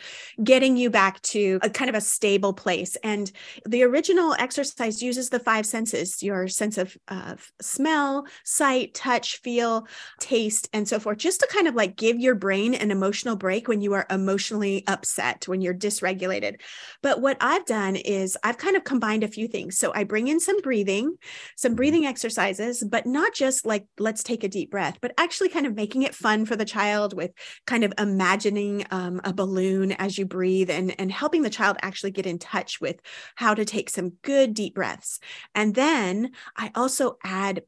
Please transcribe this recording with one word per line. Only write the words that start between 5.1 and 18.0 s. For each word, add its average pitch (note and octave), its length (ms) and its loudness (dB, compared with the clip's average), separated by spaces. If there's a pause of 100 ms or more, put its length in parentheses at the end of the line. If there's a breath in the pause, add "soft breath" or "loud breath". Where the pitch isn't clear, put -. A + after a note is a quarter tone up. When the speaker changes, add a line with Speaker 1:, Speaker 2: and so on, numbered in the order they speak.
Speaker 1:
the B3 120 0
five A3+ 260 2
senses, A3+ 560 -4
your F#3+ 240 0
sense G#3 320 -2
of, F#3+ 180 -4 (120)
of - 420 -12 (100)
smell, C#4+ 680 0 (160 loud breath)
sight, C4 500 0
touch, - 440 0
feel, A#3 500 0 (320 loud breath)
taste, A3 520 0
and G#3 140 0
so A3 140 0
forth, G#3+ 180 -2
just F4 220 0
to C5 80 6
kind F#4 180 2
of, C#4+ 80 2
like, G#3 220 2
give A#3 240 2
your B3+ 160 6
brain G3 380 2
an G#3 180 0
emotional G3+ 420 0
break G3 320 -2
when G#3+ 140 0
you G3+ 120 0
are G3 160 0
emotionally G3 760 0
upset, - 640 -2
when F#3 120 -2
you're F3+ 140 0
dysregulated. F#3+ 880 -2 (420 loud breath)
But C#4 180 2
what C4+ 200 2
I've E4+ 260 2
done G3 300 0
is F#3+ 480 -2